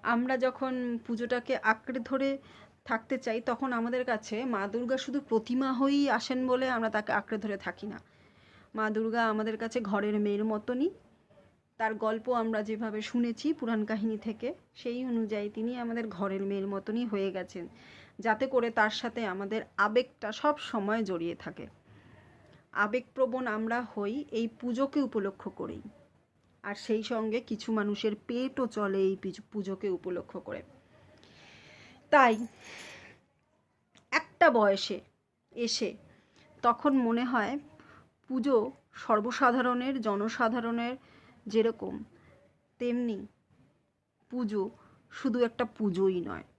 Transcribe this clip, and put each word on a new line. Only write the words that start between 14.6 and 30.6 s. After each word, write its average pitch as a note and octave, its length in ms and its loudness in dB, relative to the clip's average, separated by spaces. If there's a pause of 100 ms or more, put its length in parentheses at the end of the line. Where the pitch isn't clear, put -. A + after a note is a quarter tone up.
সেই B3 300 -6
অনুযায়ী G#3+ 440 -2
তিনি A#3 280 -4
আমাদের A#3 300 -4
ঘরের G3 340 -2
মেয়ের G3 260 -2
মতনই G#3+ 380 -2
হয়ে G3 260 0
গেছেন, F3+ 360 -8 (520)
যাতে A3 280 2
করে A#3+ 220 4
তার G#3+ 200 4
সাথে A3+ 360 -4
আমাদের G3 360 -4 (160)
আবেগটা G#3+ 540 2
সব D4 260 2
সময় G#3+ 460 0
জড়িয়ে E3+ 320 -2
থাকে। - 320 -12 (1040)
আবেগপ্রবণ B3 760 0
আমরা A3+ 340 0
হই A3 500 -4
এই A#3 160 0
পুজোকে B3+ 540 0
উপলক্ষ G3+ 480 -2
করেই, - 320 -8 (840)
আর G3+ 120 -6
সেই A3 280 -2
সঙ্গে A3 360 -2
কিছু A3+ 320 -6
মানুষের G#3 400 0 (160)
পেটও B3+ 400 -2
চলে G3+ 300 0
এই F#3+ 240 2
পিজো-, - 300 -8
পুজোকে G3 380 -4
উপলক্ষ - 480 -6
করে। - 260 -10 (1500)